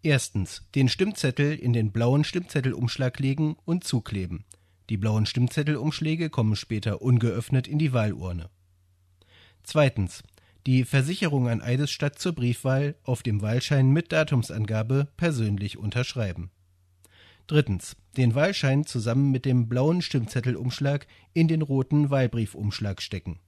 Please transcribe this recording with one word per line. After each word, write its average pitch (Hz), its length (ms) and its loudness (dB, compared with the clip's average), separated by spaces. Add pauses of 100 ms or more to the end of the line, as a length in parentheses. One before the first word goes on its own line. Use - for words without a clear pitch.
Erstens, 127 720 -2
den 131 120 6
Stimmzettel 147 640 0
in 123 180 0
den 110 180 2
blauen 120 320 4
Stimmzettelumschlag 131 960 -2
legen 143 460 -2
und 175 180 -2
zukleben. 98 640 -4 (440)
Die 110 80 -2
blauen 107 300 0
Stimmzettelumschläge 151 1040 -2
kommen 110 240 0
später 104 480 -4
ungeöffnet 120 640 2
in 151 140 -2
die 151 120 2
Wahlurne. 90 580 -2 (1120)
Zweitens, 127 580 2 (420)
die 131 200 4
Versicherung 139 640 2
an 117 120 0
Eidesstatt 139 600 -2
zur 175 140 -2
Briefwahl 135 680 0
auf - 220 -4
dem 104 180 0
Wahlschein 131 480 2
mit 165 220 2
Datumsangabe 123 1040 0
persönlich 110 600 0
unterschreiben. 101 760 -4 (960)
Drittens, 139 480 0 (200)
den 120 200 4
Wahlschein 147 500 2
zusammen 127 460 0
mit 127 120 -2
dem 123 240 2
blauen 147 340 2
Stimmzettelumschlag 127 1040 -2 (240)
in 165 160 4
den 160 140 0
roten 139 480 0
Wahlbriefumschlag 107 920 -2
stecken. 87 460 -8